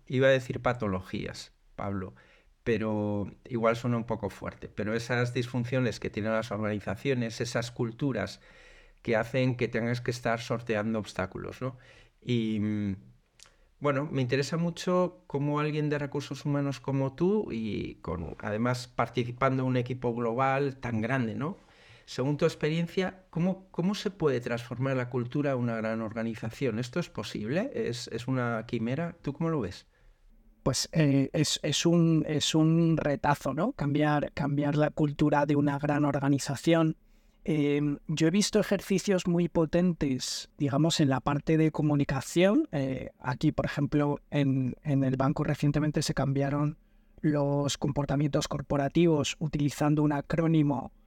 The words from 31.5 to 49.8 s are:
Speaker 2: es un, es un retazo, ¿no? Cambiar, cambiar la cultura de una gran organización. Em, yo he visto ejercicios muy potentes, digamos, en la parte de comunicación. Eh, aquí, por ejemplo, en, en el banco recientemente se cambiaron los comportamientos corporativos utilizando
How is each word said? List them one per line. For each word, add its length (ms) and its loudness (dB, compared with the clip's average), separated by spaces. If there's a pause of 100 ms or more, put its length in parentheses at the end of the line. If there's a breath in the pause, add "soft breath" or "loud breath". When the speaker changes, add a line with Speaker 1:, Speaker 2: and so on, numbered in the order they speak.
Speaker 2:
es 240 0
un, 400 6
es 260 0
un 440 6
retazo, 580 0
¿no? 160 0
Cambiar, 640 0
cambiar 420 0
la 160 2
cultura 560 2
de 80 2
una 240 2
gran 260 0
organización. 920 2 (480)
Em, 540 0 (100)
yo 180 2
he 60 4
visto 260 2
ejercicios 680 0
muy 200 2
potentes, 1080 0
digamos, 400 2
en 120 4
la 100 0
parte 360 0
de 140 4
comunicación. 1040 2
Eh, 380 -4 (100)
aquí, 320 0
por 120 -2
ejemplo, 540 0 (140)
en, 500 0
en 220 0
el 120 2
banco 280 2
recientemente 580 0
se 120 -2
cambiaron 640 0 (440)
los 580 0
comportamientos 720 0
corporativos 920 2
utilizando 640 2